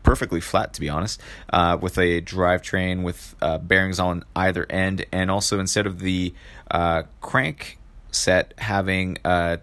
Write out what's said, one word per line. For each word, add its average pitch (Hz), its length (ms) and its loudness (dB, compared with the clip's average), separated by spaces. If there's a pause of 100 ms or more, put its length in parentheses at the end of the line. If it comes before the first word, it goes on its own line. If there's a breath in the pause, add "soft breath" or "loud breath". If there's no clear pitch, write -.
perfectly 117 380 2
flat, - 320 0
to - 80 -12
be 71 80 -4
honest, 80 320 -4 (320 loud breath)
uh, 87 260 4
with 90 200 -2
a 87 240 4
drivetrain 92 800 0
with, - 400 -6
uh, 80 160 0
bearings 95 420 2
on 87 240 0 (100)
either 90 360 0
end, 95 420 0
and 92 180 0
also 101 300 0
instead 101 260 0
of 92 120 -6
the, 92 340 -2 (380 loud breath)
uh, 82 320 2 (180)
crank - 580 -4 (320)
set - 480 2
having, 95 640 -2
uh, 85 380 2